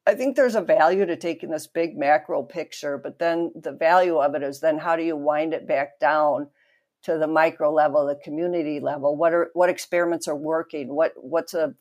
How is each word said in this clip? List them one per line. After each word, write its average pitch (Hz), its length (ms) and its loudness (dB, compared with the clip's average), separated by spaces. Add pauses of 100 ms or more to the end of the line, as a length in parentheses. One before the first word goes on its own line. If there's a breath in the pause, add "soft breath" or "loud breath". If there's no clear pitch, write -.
I 202 80 4
think 262 220 -2
there's 247 200 2
a 214 60 2
value 165 440 4
to 170 100 -2
taking 165 340 -6
this 156 160 -6
big 165 320 -4
macro 151 460 2
picture, 147 540 -8
but 135 200 -14
then 170 380 -2
the 160 160 -10
value 170 460 4
of 143 180 2
it 143 80 -4
is 139 160 -6
then 156 180 2
how 165 180 -2
do 165 80 -2
you 165 120 -2
wind 151 380 0
it - 120 -6
back 143 340 -2
down 147 500 2 (540)
to 165 140 -2
the 156 100 0
micro 160 440 2
level, 151 340 2
the 143 100 -2
community 156 680 -4
level? 143 340 -2
What 165 180 2
are, 170 200 0
what 175 160 2
experiments 175 580 -2
are 151 80 -4
working? 151 580 -6
What, 156 220 0
what's 165 380 -6
a 156 280 -2